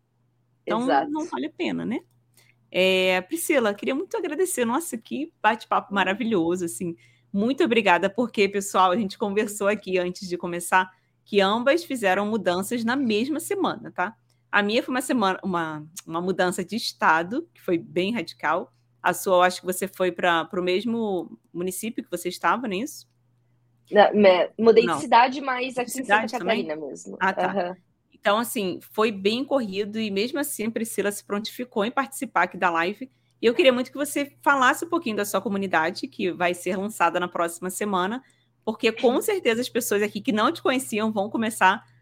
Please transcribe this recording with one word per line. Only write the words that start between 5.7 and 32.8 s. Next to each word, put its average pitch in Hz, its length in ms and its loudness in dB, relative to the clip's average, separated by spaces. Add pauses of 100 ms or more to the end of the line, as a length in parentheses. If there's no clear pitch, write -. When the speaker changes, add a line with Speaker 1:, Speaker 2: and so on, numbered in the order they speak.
Speaker 1:
maravilhoso, 190 720 0
assim. 170 320 -6 (360)
Muito 240 320 2
obrigada, 196 460 4
porque, 220 380 0
pessoal, 196 440 2
a 180 40 2
gente - 220 -2
conversou 208 500 -2
aqui 196 300 0
antes 180 300 -4
de 175 100 -4
começar 175 520 0 (340)
que 202 160 2
ambas 240 440 2
fizeram 202 420 0
mudanças 202 580 -2
na 240 120 0
mesma 262 440 0
semana, 208 520 -4
tá? 190 240 -4 (340)
A 202 120 4
minha 214 200 2
foi 262 120 -6
uma 247 80 0
semana, 202 420 0
uma, 160 420 -4 (200)
uma 165 140 -4
mudança 185 440 0
de 202 120 -6
estado, 190 800 0
que - 60 -20
foi 175 180 0
bem 170 360 -2
radical. 170 580 -4 (300)
A 175 120 2
sua, 185 220 2
eu 175 60 8
acho 180 180 2
que 180 60 -10
você 185 220 -4
foi 185 240 -2
pra, 175 320 2
pro 180 180 -4
mesmo 208 760 -2 (140)
município 185 520 -6
que - 60 -20
você 175 180 -6
estava, 190 400 -2
não 190 80 -4
é 190 40 -4
isso? - 280 -10 (800)
Speaker 2:
Não, 202 240 6
me-, 185 440 6
mudei 220 300 6
de - 0 -
Speaker 1:
Não. 160 100 0
Speaker 2:
cidade, 254 420 4
mas 254 360 -6
Speaker 1:
De - 20 -2
Speaker 2:
aqui 247 220 -6
em 262 40 -10
Speaker 1:
cidade 214 240 2
Speaker 2:
Santa 240 100 -6
Speaker 1:
também? 208 260 -2
Speaker 2:
Catarina 156 120 -6
mesmo. 165 420 -12
Speaker 1:
Ah, 190 140 0
tá. 190 260 -2
Speaker 2:
Aham. 180 180 -4 (360)
Speaker 1:
Então, 208 260 0
assim, 214 440 -4
foi 220 300 0
bem 214 320 0
corrido 214 540 -2
e 220 120 -2
mesmo 233 280 -2
assim 285 280 -4
a 226 40 -2
Priscila 214 420 -4
se - 120 -12
prontificou 226 600 -6
em 233 60 -2
participar 247 540 -2
aqui 180 140 -6
da 180 120 2
live. 175 400 -2 (300)